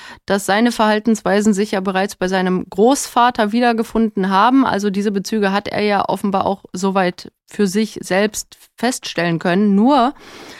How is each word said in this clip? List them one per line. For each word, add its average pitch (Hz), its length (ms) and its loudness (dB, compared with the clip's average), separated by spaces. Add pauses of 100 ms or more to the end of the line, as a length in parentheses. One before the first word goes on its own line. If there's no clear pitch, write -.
(260)
dass 196 200 0
seine 220 260 2
Verhaltensweisen 214 840 2
sich 208 180 -2
ja 196 80 -2
bereits 190 360 -2
bei 185 120 -2
seinem 185 400 0
Großvater 240 840 2
wiedergefunden 226 760 0
haben. 233 380 4
Also 202 240 0
diese 202 200 -2
Bezüge 196 420 -2
hat 202 160 -2
er - 140 -4
ja 208 240 0
offenbar 196 380 -2
auch 196 280 -4
soweit 190 600 -2 (140)
für 208 200 -2
sich 202 360 -4
selbst - 560 -4 (180)
feststellen 170 600 -4
können. 196 360 2
Nur 247 380 4 (480)